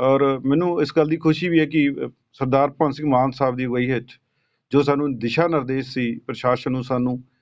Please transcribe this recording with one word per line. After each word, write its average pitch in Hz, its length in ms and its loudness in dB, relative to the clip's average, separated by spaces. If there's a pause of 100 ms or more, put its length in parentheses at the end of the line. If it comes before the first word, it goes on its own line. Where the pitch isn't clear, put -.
ਔਰ 135 380 2
ਮੈਨੂੰ 160 440 0
ਇਸ 147 140 -2
ਗੱਲ 156 100 4
ਦੀ 156 100 -2
ਖੁਸ਼ੀ 160 320 0
ਵੀ 165 120 4
ਹੈ 151 60 2
ਕਿ, 147 240 0
ਅ, 135 180 -6 (240)
ਸਰਦਾਰ 139 380 0
ਭਗਵੰਤ 143 240 0
ਸਿੰਘ 151 160 -4
ਮਾਨ 131 200 2
ਸਾਹਿਬ 127 260 -2
ਦੀ 131 80 -4
ਅਗਵਾਈ 123 260 -2
ਹੇਠ 127 140 -2 (680)
ਜੋ 139 120 4
ਸਾਨੂੰ 139 360 0
ਦਿਸ਼ਾ 156 300 0
ਨਿਰਦੇਸ਼ 131 420 -2
ਸੀ 117 260 -4
ਪ੍ਰਸ਼ਾਸਨ 123 560 -2
ਨੂੰ 127 120 -4
ਸਾਨੂੰ 127 380 -2 (200)